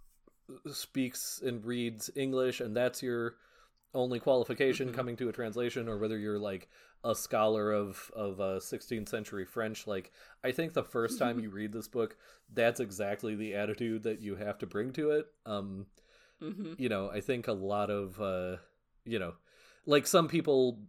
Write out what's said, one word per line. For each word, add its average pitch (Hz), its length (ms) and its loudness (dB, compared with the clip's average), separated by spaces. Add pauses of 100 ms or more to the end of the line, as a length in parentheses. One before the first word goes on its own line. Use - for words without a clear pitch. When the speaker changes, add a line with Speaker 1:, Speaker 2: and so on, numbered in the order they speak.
(720)
Speaker 1:
speaks - 720 -4
and 120 200 -4
reads 117 500 -2
English 131 460 0
and 110 160 -2
that's 123 260 2
your 117 320 -2 (580)
only 127 280 0
qualification 127 680 4
Speaker 2:
Mm-hmm. 120 80 -4
Speaker 1:
coming 123 200 -2
to 123 120 -2
a 107 40 0
translation, 117 560 -2
or 107 100 -2
whether 110 180 0
you're, 104 220 -2
like, 98 300 -4 (340)
a 113 120 2
scholar 107 580 4
of, 101 420 -2
of, 101 260 -2
uh, 95 200 0
sixteenth 110 480 -6
century 104 360 -4
French, 110 440 -4
like, 95 240 -4 (320)
I 127 80 2
think 160 220 -2
the 120 100 2
first 117 340 0
time 120 200 2
Speaker 2:
<laughs> 113 40 -2
Speaker 1:
you 107 80 -6
read 104 220 -4
this 110 160 -6
book, 113 280 0 (360)
that's 117 280 4
exactly 104 540 -2
the 104 220 -4
attitude 107 480 -2
that 107 160 0
you 101 160 -4
have 104 220 -4
to - 80 -6
bring 110 260 -2
to 151 180 2
it. 151 160 2 (180)
Um, 98 420 -4 (560)
Speaker 2:
Mm-hmm. 170 360 -8
Speaker 1:
you 127 100 0
know, 98 220 0
I 104 100 -4
think 120 260 -2
a 117 60 0
lot 101 380 0
of, 101 300 -2
uh, 92 360 -2 (480)
you 113 160 -2
know, 87 140 -4 (520)
like, 147 200 6
some 170 220 6
people, 131 600 4